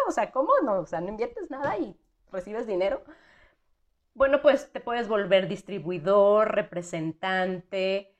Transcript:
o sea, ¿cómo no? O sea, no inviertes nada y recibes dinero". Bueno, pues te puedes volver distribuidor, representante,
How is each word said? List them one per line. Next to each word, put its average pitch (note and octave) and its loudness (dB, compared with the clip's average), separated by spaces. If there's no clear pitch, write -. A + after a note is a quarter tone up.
o F4+ 0
sea, A3 -2
¿cómo G#4+ 0
no? G3+ 0
O D#3+ -4
sea, E3 -6
no F3+ -6
inviertes D#4+ -8
nada C#4+ -4
y A3+ -8
recibes G3+ -8
dinero". G3 -2
Bueno, C#4 2
pues C#4 4
te - -12
puedes A#3 -4
volver F#3+ 2
distribuidor, G3+ 2
representante, F#3 -4